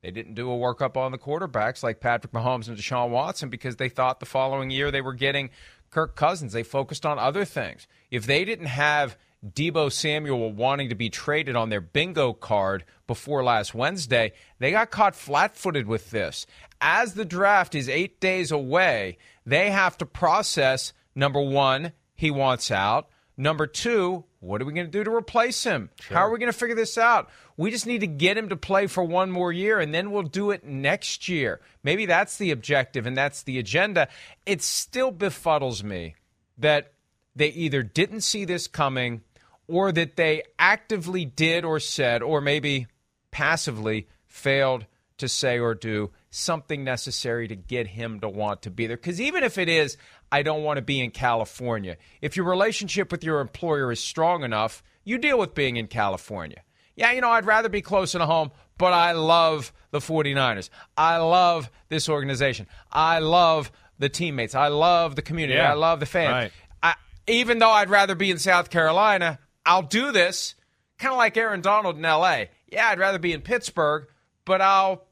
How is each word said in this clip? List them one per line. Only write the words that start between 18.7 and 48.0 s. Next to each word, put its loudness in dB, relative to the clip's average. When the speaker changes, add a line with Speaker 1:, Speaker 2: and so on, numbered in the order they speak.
Speaker 1:
they 2
have 2
to -6
process, 0
number 0
one, 2
he -2
wants 0
out. 0
Number 0
two, -2
what -6
are -4
we -10
gonna -6
do -4
to -2
replace 0
him? -2
Speaker 2:
Sure. -4
Speaker 1:
How 6
are 0
we -4
gonna 0
figure -4
this -4
out? 4
We -2
just -6
need -2
to -2
get 2
him -6
to -6
play 0
for -2
one 0
more -2
year, 0
and -2
then -2
we'll -2
do -2
it -6
next -4
year. -2
Maybe -2
that's 2
the -2
objective, -2
and -4
that's -2
the -6
agenda. 0
It -2
still -2
befuddles -2
me -8
that 2
they 2
either -2
didn't -2
see -4
this -4
coming -2
or 0
that 0
they 2
actively 0
did 0
or -2
said, 0
or 0
maybe 0
passively -2
failed 0
to -6
say -2
or 0
do -4
something -6
necessary -4
to -10
get -6
him -10